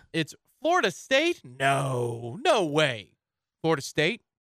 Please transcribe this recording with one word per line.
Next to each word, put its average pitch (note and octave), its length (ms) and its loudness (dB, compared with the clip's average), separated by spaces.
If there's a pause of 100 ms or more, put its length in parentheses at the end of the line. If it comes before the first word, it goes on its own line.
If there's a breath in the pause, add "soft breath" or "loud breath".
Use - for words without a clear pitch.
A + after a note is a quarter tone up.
(120)
It's D#3+ 220 -4 (280)
Florida D4+ 300 2
State? D#4+ 520 -2
No. B2+ 1000 -2
No D4 200 4
way. C#3+ 440 0 (520)
Florida D#3+ 220 0
State? E3+ 400 -2 (180)